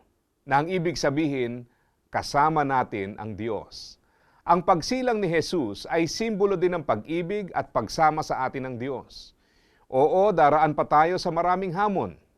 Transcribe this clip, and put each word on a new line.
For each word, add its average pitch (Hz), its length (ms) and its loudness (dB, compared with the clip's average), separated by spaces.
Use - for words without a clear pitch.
na 139 160 2
ang 165 80 -6
ibig 175 240 -2
sabihin, 135 720 -2
"Kasama 147 560 0
natin 120 560 -2
ang 107 160 -10
Diyos." 104 640 -8
Ang 175 160 4
pagsilang 233 560 0
ni 202 80 0
Jesus 156 640 -2
ay 165 160 2
simbolo 202 480 0
din 175 240 2
ng 147 80 -12
pag-ibig 170 640 -4
at - 240 -6
pagsama 156 480 0
sa 131 240 -2
atin 127 160 -8
ng 127 160 -8
Diyos. 123 560 -10
Oo, 156 400 4
daraan 151 400 6
pa 147 160 -2
tayo 165 320 4
sa 170 160 -4
maraming 180 400 0
hamon, 180 400 -2